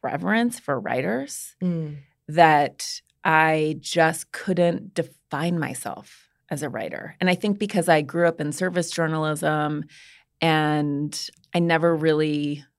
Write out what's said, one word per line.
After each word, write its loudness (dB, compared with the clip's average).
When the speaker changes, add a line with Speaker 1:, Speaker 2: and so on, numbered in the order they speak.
Speaker 1:
reverence -2
for -4
writers -4
Speaker 2:
Mm. -4
Speaker 1:
that 4
I 2
just 0
couldn't -2
define -4
myself -10
as -6
a -4
writer. -8
And 2
I 4
think -2
because -2
I 8
grew 0
up 0
in -4
service -2
journalism -2
and 0
I 0
never 4
really 0